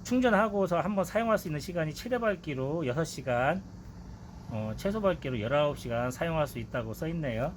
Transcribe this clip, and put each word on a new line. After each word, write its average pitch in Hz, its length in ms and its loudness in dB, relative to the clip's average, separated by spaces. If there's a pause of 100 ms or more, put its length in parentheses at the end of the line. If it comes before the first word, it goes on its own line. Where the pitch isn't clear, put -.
충전하고서 202 760 4
한번 190 240 2
사용할 214 340 2
수 185 100 -4
있는 151 100 -2
시간이 160 360 -2
최대 247 240 -2
밝기로 160 680 0
여섯 127 180 2
시간, 135 580 2 (880)
어, 107 260 -2
최소 202 240 -2
밝기로 151 400 0
열아홉 143 380 2
시간 120 320 -2
사용할 160 360 0
수 120 120 -8
있다고 113 340 -4
써 160 160 -4
있네요. 151 480 -2